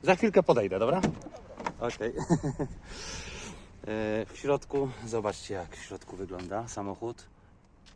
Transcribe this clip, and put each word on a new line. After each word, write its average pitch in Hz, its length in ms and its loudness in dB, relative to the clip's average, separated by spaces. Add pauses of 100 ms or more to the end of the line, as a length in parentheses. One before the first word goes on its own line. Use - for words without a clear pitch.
Za 185 120 8
chwilkę 190 280 6
podejdę, 101 360 6
dobra? 143 220 4 (760)
Okej. 117 380 -2
<laughs> 156 40 -4 (1600)
E, 107 440 -2
w - 120 -16
środku, 139 520 0 (160)
zobaczcie, 107 480 -2
jak 87 220 -8
w - 80 -14
środku - 320 -12
wygląda 92 520 -6
samochód. 107 580 -6 (720)